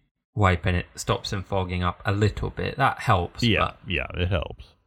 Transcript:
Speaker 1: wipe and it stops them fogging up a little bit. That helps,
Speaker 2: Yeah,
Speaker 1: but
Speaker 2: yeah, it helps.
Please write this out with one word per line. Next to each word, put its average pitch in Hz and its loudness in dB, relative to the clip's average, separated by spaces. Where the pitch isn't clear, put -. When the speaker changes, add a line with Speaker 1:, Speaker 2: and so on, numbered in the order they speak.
Speaker 1:
wipe 92 2
and 90 2
it 90 -2
stops - -2
them 98 -4
fogging 92 -2
up 90 -2
a 101 0
little 101 2
bit. 95 -6
That 135 2
helps, 90 0
Speaker 2:
Yeah, 110 4
Speaker 1:
but - -2
Speaker 2:
yeah, 85 -2
it 90 0
helps. - -4